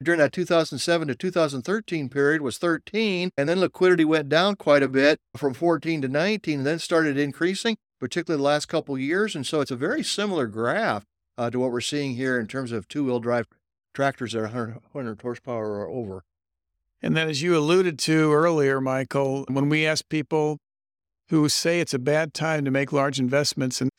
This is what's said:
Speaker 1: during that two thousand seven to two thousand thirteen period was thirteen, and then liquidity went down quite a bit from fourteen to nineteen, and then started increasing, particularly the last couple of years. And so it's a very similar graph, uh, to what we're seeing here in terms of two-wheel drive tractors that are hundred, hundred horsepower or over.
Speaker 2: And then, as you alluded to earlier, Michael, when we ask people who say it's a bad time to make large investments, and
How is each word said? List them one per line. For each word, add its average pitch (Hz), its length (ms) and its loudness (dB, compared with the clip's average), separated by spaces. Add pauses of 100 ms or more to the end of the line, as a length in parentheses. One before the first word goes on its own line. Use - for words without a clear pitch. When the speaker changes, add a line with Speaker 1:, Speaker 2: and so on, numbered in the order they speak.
Speaker 1:
during 165 160 2
that 143 140 4
two 180 140 -4
thousand 165 320 0
seven 170 300 0
to 127 60 -4
two 185 160 -4
thousand 147 320 0
thirteen 175 460 -4
period 143 320 2
was 127 160 -4
thirteen, 180 800 -2
and 139 100 0
then 175 140 0
liquidity 175 460 4
went 151 240 0
down 185 260 2
quite 143 260 4
a 135 60 2
bit 139 300 4 (180)
from 139 160 -2
fourteen 160 480 0
to 135 80 -4
nineteen, 156 520 -2
and 131 60 -2
then 160 120 0
started 160 400 0
increasing, 175 580 -2 (240)
particularly 160 400 -4
the 139 80 2
last 147 200 0
couple 147 260 -4
of 131 80 -4
years. 185 340 -2
And 139 100 -6
so 156 140 0
it's 135 100 -2
a 131 60 -4
very 208 260 -2
similar 190 440 -2
graph, 117 580 -2 (320)
uh, 120 140 -2
to 123 100 -2
what 127 120 -2
we're 117 100 -4
seeing 143 320 -4
here 127 260 -2
in 110 60 -4
terms 131 260 -8
of 107 160 -8
two-wheel 127 320 -2
drive 120 260 -2 (460)
tractors 135 400 -4
that 113 80 -2
are 110 60 -2
hundred, 113 340 -8 (140)
hundred 117 260 -8
horsepower 113 600 -6
or 95 80 -8
over. 98 360 -8 (800)
Speaker 2:
And 156 140 2
then, 160 120 0
as 147 140 -4
you 175 140 4
alluded 170 440 4
to 156 320 4
earlier, 147 480 4
Michael, 135 680 -2
when 139 200 0
we 156 180 2
ask 156 220 -2
people 151 500 -2 (720)
who 151 180 4
say 170 320 0
it's 151 140 -2
a 135 40 -2
bad 147 360 0
time 156 300 -2
to 139 80 0
make 135 200 0
large 139 280 0
investments, 131 600 0
and 131 80 0 (100)